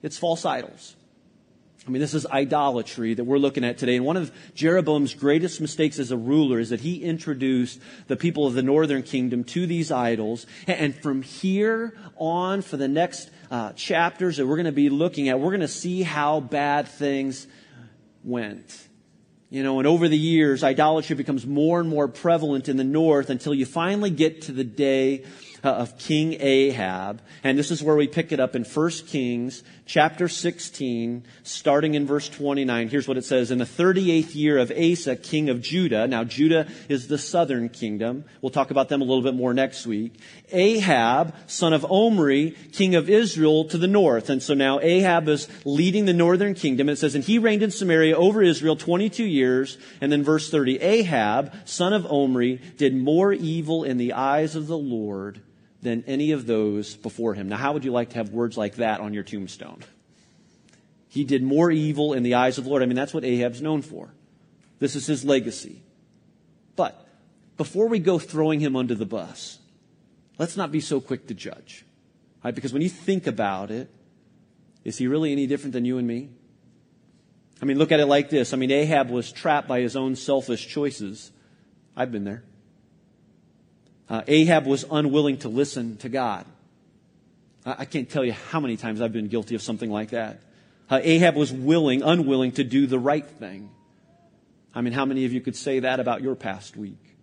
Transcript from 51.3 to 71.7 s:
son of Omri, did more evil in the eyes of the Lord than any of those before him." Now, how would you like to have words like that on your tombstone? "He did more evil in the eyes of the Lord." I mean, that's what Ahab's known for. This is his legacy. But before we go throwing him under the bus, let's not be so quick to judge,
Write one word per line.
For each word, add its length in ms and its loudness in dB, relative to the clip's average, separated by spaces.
son 260 -2
of 180 0
Omri, 520 2
did 180 2
more 380 2
evil 500 -2
in 140 -2
the 160 -2
eyes 420 0
of 120 -6
the 100 -4
Lord 640 -6
than 260 -2
any 240 -2
of 160 -4
those 480 -2
before 380 -6
him." 160 -8
Now, 80 -6
how 160 -2
would 100 -6
you 80 -4
like 200 -2
to 40 -12
have 140 -6
words 260 -4
like 200 -4
that 260 -2
on 120 -8
your 100 -6
tombstone? 580 -14
"He 160 -4
did 180 2
more 260 4
evil 440 0
in 100 -2
the 120 2
eyes 220 2
of 60 -6
the 60 -8
Lord." 140 2
I 20 2
mean, 100 0
that's 180 -4
what 120 -4
Ahab's 360 -2
known 200 -2
for. 320 -16
This 160 -2
is 120 -8
his 180 -4
legacy. 560 -2
But 280 -2
before 320 0
we 100 2
go 180 2
throwing 440 0
him 160 0
under 180 0
the 100 -4
bus, 540 -10
let's 180 -6
not 160 -6
be 80 0
so 220 -2
quick 260 -8
to 60 -10
judge, 500 -16